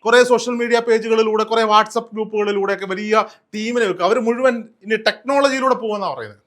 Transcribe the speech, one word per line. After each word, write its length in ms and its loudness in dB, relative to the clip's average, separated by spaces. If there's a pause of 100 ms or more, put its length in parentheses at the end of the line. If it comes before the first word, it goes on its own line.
കുറേ 180 6
സോഷ്യൽ 300 0
മീഡിയ 260 0
പേജുകളിലൂടെ, 640 0
കുറേ 200 0
WhatsApp 500 2
ഗ്രൂപ്പുകളിലൂടെയൊക്കെ 720 -2
വലിയ 400 0 (300)
ടീമിനെ 300 -2
വെക്കും. 180 -2
അവര് 160 2
മുഴുവൻ 440 0 (200)
ഇനി 120 -2
ടെക്നോളജിയിലൂടെ 800 0
പോകാന്നാ 380 -6
പറയുന്നത്. 340 -14